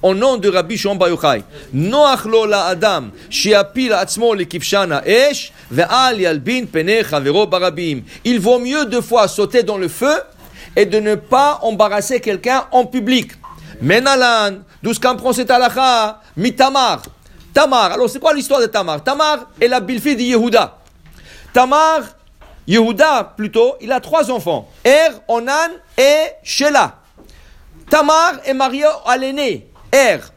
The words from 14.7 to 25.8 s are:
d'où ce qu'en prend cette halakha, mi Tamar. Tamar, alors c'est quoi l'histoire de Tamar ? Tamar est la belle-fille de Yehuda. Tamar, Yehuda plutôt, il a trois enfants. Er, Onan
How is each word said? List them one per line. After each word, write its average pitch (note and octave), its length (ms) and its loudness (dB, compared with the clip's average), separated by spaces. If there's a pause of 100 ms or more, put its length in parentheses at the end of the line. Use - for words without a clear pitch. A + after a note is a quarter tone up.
d'où A3 100 -2
ce - 60 -6
qu'en B3+ 160 0
prend B3 180 -2
cette B3 160 -4
halakha, A#3+ 720 2 (160)
mi A#3 160 -2
Tamar. B3+ 480 2 (520)
Tamar, B3+ 400 4
alors B3 160 0
c'est C4 100 -10
quoi D#4 140 2
l'histoire C#4 260 0
de A#3 60 2
Tamar ? E3+ 360 -4
Tamar C#4+ 460 -2 (140)
est A#3+ 80 4
la B3+ 100 0
belle-fille A#3 380 -4
de A3+ 60 -2
Yehuda. A3+ 540 0 (760)
Tamar, D4 480 4 (680)
Yehuda A3+ 680 2
plutôt, A3+ 420 0
il A3 140 -4
a B3 80 -2
trois D4 280 -2
enfants. E3+ 400 -4 (140)
Er, D4 280 4 (180)
Onan C4+ 420 -2 (260)